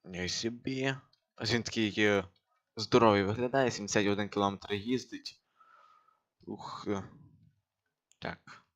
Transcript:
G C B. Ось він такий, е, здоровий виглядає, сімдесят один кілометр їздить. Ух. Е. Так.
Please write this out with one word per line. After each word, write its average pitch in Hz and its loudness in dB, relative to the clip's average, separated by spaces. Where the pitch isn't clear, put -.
G 90 -8
C 101 -4
B. 131 -4
Ось 113 -2
він 117 2
такий, 107 -2
е, 101 4
здоровий 107 6
виглядає, 123 2
сімдесят 104 0
один 101 0
кілометр 98 -2
їздить. 117 -6
Ух. - -12
Е. 98 -4
Так. - -12